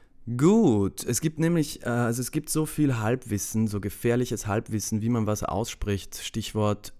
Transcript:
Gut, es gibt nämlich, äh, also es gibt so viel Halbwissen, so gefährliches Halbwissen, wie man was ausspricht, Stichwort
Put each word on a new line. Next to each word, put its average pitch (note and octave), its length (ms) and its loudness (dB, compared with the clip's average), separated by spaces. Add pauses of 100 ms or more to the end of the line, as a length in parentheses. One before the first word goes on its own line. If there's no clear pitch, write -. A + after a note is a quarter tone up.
(360)
Gut, C#3 680 6
es - 180 -2
gibt D#3 160 -2
nämlich, D#3+ 480 0
äh, - 20 -2
also A#2+ 320 0
es B2 100 -4
gibt - 200 -4
so D#3 160 0
viel C#3 320 0
Halbwissen, A2 680 0
so G#2 140 -2
gefährliches A#2+ 680 0
Halbwissen, G#2+ 540 -2
wie A2+ 80 -2
man A#2 180 2
was G#2+ 160 -2
ausspricht, - 760 -4
Stichwort - 840 -2